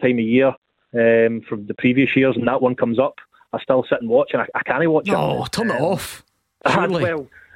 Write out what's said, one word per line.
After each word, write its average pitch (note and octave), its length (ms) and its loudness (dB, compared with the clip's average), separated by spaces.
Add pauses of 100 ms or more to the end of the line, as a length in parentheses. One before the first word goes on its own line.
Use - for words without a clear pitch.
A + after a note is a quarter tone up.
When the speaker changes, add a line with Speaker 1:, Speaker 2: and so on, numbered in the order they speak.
Speaker 1:
time B2 180 2
of A2+ 60 0
year, B2+ 240 4 (460)
um, A2+ 520 2
from G#2 200 -10
the G#2+ 100 -8
previous B2+ 400 0
years, C3 180 2
and A#2+ 140 -2
that B2+ 140 0
one B2+ 120 2
comes A#2+ 240 -2
up. C3+ 180 0 (360)
I - 100 -6
still C3 240 2
sit C3+ 140 -2
and A#2 80 -8
watch, A#2 240 2
and B2+ 80 0
I, G#2+ 140 -4
I - 80 -4
can't D#3 280 0
watch D#3 160 0
it. G3 60 -2
Speaker 2:
No, B2 380 -2
turn A3 200 -4
it E3 60 -4
Speaker 1:
Um, - 60 -4
Speaker 2:
off. - 420 -4 (200)
Speaker 1:
<laughs> - 200 -12
ah, - 80 0
Speaker 2:
Surely. F3+ 300 0
Speaker 1:
well, C#3 240 -4 (300)